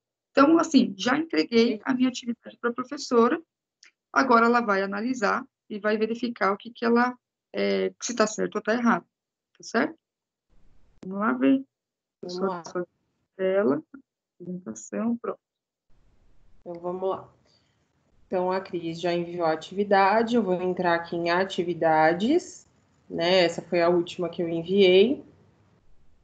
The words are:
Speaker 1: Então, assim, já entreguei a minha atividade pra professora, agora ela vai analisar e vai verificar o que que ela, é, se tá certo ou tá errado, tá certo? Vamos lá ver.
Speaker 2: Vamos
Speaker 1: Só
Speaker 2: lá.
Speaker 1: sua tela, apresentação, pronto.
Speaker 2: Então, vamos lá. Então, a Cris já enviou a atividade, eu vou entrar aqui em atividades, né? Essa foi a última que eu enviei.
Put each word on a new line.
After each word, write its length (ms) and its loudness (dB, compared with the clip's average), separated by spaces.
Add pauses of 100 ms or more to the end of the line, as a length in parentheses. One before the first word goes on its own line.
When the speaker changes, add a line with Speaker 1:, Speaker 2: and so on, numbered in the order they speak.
(300)
Speaker 1:
Então, 300 4
assim, 360 2
já 220 -2
entreguei 680 0
a 80 -4
minha 160 0
atividade 520 -10
pra 120 -4
professora, 680 0 (680)
agora 340 4
ela 140 4
vai 200 0
analisar 640 -4 (240)
e 120 -10
vai 160 0
verificar 560 -2
o 40 -4
que 140 -16
que 140 -10
ela, 340 2 (340)
é, 480 -2
se 140 -8
tá 140 2
certo 260 -6
ou 80 -6
tá 120 -2
errado, 300 0 (540)
tá 60 -20
certo? 340 -4 (1040)
Vamos 140 -10
lá 140 -2
ver. 320 2 (580)
Speaker 2:
Vamos 140 -10
Speaker 1:
Só 100 -4
Speaker 2:
lá. 180 -6
Speaker 1:
sua 220 -8 (500)
tela, 460 0 (580)
apresentação, 760 -8
pronto. 240 -10 (1200)
Speaker 2:
Então, 200 -14
vamos 300 -4
lá. 180 -8 (1000)
Então, 240 -2
a 80 -2
Cris 400 -8
já 120 -2
enviou 320 -4
a 80 2
atividade, 840 2
eu 80 2
vou 180 -2
entrar 320 0
aqui 220 -4
em 120 -2
atividades, 1400 0 (400)
né? 360 2
Essa 160 0
foi 220 0
a 60 4
última 400 0
que 120 -8
eu 80 -2
enviei. 760 4 (1000)